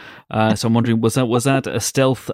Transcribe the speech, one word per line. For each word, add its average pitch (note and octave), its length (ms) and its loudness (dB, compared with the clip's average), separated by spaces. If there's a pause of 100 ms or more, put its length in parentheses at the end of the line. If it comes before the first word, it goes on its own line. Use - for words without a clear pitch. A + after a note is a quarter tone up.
(300)
Uh, A2 240 2
so A#2 140 -2
I'm A2+ 60 2
wondering, A#2 260 2
was A2+ 140 2
that, C3 120 0
was A#2 180 0
that C3+ 220 0
a - 140 -4
stealth C3 540 0